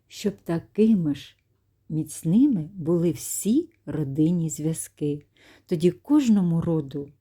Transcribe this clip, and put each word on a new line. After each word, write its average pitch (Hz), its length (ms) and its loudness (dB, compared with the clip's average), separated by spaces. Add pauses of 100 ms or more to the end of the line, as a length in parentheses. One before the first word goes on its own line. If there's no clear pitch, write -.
щоб - 380 -6
такими 170 720 0
ж - 220 -14 (520)
міцними 165 880 0
були 170 360 0
всі - 600 -2 (160)
родинні 156 640 0
зв'язки. 147 760 -6 (400)
Тоді 175 240 2
кожному 202 720 2
роду 143 480 -4 (120)